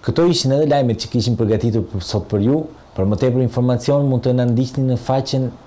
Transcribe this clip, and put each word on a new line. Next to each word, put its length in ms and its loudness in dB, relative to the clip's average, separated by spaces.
Këto 300 0
ishin 240 0
edhe 140 2
lajmet 320 2
që 100 -10
kishim 260 0
përgatitur 520 0
për 120 -6
sot 280 -4
për 120 0
ju. 120 2
Për 100 0
më 140 0
tepër 240 2
informacion 640 0
mund 160 0
të 100 2
na 140 2
ndiqni 400 0
në 100 0
faqen 460 -2